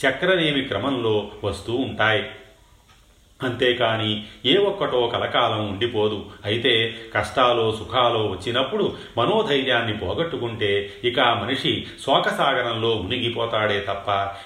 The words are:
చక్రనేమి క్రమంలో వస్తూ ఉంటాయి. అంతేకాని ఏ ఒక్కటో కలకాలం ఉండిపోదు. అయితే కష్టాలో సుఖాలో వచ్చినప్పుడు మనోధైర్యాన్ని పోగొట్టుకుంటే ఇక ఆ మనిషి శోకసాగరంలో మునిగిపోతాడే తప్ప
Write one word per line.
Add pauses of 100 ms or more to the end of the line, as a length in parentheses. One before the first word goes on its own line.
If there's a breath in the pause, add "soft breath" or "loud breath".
చక్రనేమి
క్రమంలో (140)
వస్తూ
ఉంటాయి. (1200)
అంతేకాని (220 loud breath)
ఏ
ఒక్కటో
కలకాలం
ఉండిపోదు. (180 loud breath)
అయితే (200 loud breath)
కష్టాలో
సుఖాలో
వచ్చినప్పుడు (260 loud breath)
మనోధైర్యాన్ని
పోగొట్టుకుంటే (140 loud breath)
ఇక
ఆ
మనిషి (200 loud breath)
శోకసాగరంలో
మునిగిపోతాడే
తప్ప (180 loud breath)